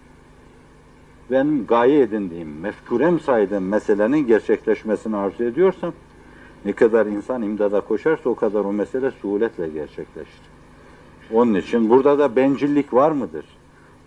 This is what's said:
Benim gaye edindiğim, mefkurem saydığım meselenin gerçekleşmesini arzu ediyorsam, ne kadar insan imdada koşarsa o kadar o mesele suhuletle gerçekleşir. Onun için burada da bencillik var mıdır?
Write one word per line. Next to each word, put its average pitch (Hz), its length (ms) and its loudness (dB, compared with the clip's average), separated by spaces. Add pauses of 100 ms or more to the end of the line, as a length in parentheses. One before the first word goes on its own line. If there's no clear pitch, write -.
(1300)
Benim 135 360 0
gaye 120 340 4
edindiğim, 87 600 -4
mefkurem 156 600 -2
saydığım 101 480 0
meselenin 107 580 0
gerçekleşmesini 107 880 0
arzu 101 280 -4
ediyorsam, 170 480 -2 (720)
ne 101 80 -4
kadar 113 340 2
insan 107 360 -6
imdada 104 380 -2
koşarsa 127 500 -2
o 107 40 -2
kadar 104 300 -2
o 101 80 -4
mesele 120 380 -4
suhuletle 101 580 -4
gerçekleşir. 76 720 -14 (920)
Onun 113 220 2
için 110 360 0
burada 139 280 6
da 135 180 0
bencillik 139 580 0
var 143 160 4
mıdır? 90 340 -6 (640)